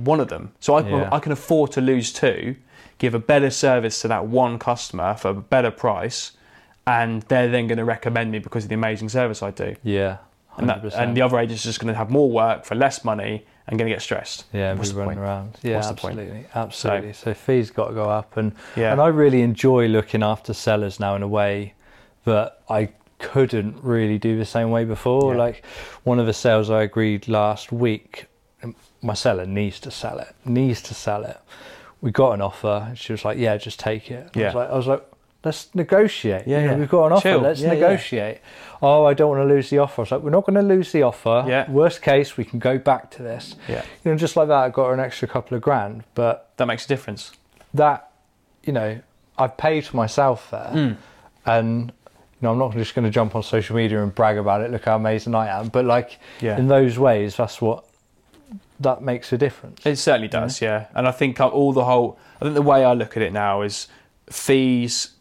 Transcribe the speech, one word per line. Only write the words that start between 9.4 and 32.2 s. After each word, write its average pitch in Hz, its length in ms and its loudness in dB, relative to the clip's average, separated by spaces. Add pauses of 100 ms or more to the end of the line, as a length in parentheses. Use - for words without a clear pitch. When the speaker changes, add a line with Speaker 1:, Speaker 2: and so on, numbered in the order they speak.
Speaker 1:
I 101 80 -6
do." 98 320 -8
Speaker 2:
Yeah, 98 360 -2 (400)
Speaker 1:
And 123 120 0
that, 117 40 0
Speaker 2:
hundred 104 80 -6 (100)
percent. 117 160 -2
Speaker 1:
and 120 100 -2
the 127 60 2
other 127 160 2
agent's 113 240 -4
just 113 160 -6
gonna 113 160 -4
have 110 160 -4
more 143 180 4
work 113 340 0
for - 120 -6
less 135 280 0
money 107 400 -4 (240)
and 110 120 -2
gonna 113 100 0
get 104 140 -4
stressed. - 500 -8
Speaker 2:
Yeah, 98 160 -2
and 95 80 -4
Speaker 1:
What's 98 140 -4
Speaker 2:
be 101 40 -10
Speaker 1:
the 101 60 -4
Speaker 2:
running 101 160 -4
Speaker 1:
point? 98 100 -6
Speaker 2:
around. 98 360 -8
Yeah, 117 140 -2
Speaker 1:
What's 107 100 -2
the 104 80 -6
point? 95 240 -8
Speaker 2:
absolutely, 101 340 -14
absolutely. 104 600 -4
Speaker 1:
So - 180 -8
Speaker 2:
So - 20 -4
fees 120 380 0
gotta 110 240 -4
go 107 120 -2
up, 107 300 -4
and 107 140 -2 (240)
Speaker 1:
Yeah. 113 160 0
Speaker 2:
and 123 100 2
I 156 60 6
really 147 340 6
enjoy 120 460 4
looking 110 340 0
after 107 320 -2
sellers 104 460 -2
now 101 160 0
in 101 80 -4
a 101 40 -4
way 101 460 -2 (520)
that 110 340 0 (100)
I 107 200 0 (300)
couldn't 113 640 -2
really 110 380 0
do 113 180 0
the 110 80 -2
same 113 240 -2
way 117 160 0
before. 127 480 0
Speaker 1:
Yeah. 120 60 0
Speaker 2:
Like, 120 240 -2 (400)
one 123 160 2
of 117 80 2
the 110 60 0
sales 110 360 2
I 110 140 2
agreed 107 440 -2
last 107 440 0
week, 117 540 -4 (760)
my 107 140 -4
seller 95 300 0
needs 98 340 -4
to 139 120 -16
sell - 280 -10
it, - 160 -18 (100)
needs 127 380 0
to - 100 -14
sell 104 300 -6
it. - 140 -14 (600)
We 120 120 -4
got 131 220 4